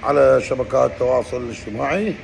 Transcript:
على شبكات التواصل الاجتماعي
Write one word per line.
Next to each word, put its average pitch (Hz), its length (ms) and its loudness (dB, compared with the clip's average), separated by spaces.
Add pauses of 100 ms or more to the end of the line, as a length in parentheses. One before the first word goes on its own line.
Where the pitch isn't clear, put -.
على 135 380 4
شبكات 131 500 0
التواصل 127 520 -2
الاجتماعي 131 680 -6 (100)